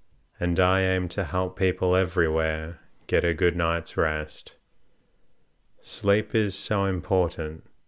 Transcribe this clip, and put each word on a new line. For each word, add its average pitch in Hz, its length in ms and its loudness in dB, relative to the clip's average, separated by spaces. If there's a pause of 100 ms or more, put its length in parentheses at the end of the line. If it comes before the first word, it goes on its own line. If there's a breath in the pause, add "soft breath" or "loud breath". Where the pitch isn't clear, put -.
(380)
and 87 220 0
I 92 220 4
aim 92 260 0
to 95 160 -4
help 90 340 -4
people 92 380 2
everywhere 80 840 0 (300)
get 82 160 2
a 85 100 2
good 85 220 2
night's 85 400 -2
rest. 78 580 -4 (1300)
Sleep 101 520 0
is 107 240 0
so 98 280 -2
important, 87 800 0 (240)